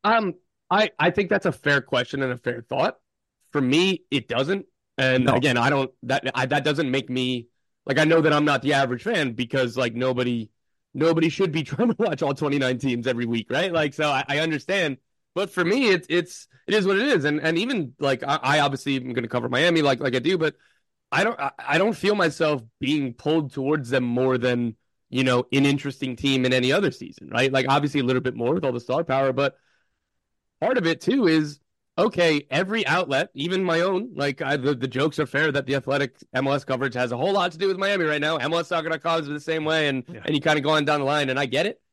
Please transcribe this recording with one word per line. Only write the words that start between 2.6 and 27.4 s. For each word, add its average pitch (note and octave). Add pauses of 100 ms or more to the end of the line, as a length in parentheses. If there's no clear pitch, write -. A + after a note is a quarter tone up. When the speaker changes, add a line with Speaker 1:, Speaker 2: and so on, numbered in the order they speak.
Speaker 1:
thought. - (540)
For D3
me, E3
it C3+
doesn't. C#3 (320)
And C3
Speaker 2:
No. C#3
Speaker 1:
again, B2+
I A#2+
don't, C3+ (120)
that, C3
I, C3
that C#3+
doesn't D3
make B2
me, B2+ (380)
like, C3+
I D#3
know E3
that D3+
I'm D3
not C#3+
the C#3+
average B2+
fan E3
because, A#2+
like, A#2+
nobody, B2 (420)
nobody D#3+
should F3+
be D#3
<laughs> -
trying A3
to -
watch G3
all C#3+
twenty-nine C#3
teams A#2+
every A#2+
week, A2+
right? E3+
Like, D3+
so D3+
I, C3+
I C#3+
understand. D#3+ (360)
But F#3+
for F3+
me, A3+
it's, F#3
it's, E3+ (180)
it G3
is G3+
what G3
it A#3+
is. G#3
And, D3
and E3
even, G3
like, C3+
I, C#3
I D3
obviously C#3
am B2
gonna A#2
cover A#2+
Miami D#3+
like, C#3
like B2+
I -
do, E3
but D#3 (560)
I E3+
don't, A3+
I, C#3
I C#3
don't G3+
feel G3+
myself D#3 (160)
being C#3
pulled D3+
towards C#3
them B2+
more B2+
than, A#2+ (320)
you B2+
know, B2+
an C#3
interesting C#3
team C3+
in B2+
any B2+
other F3+
season, -
right? B2+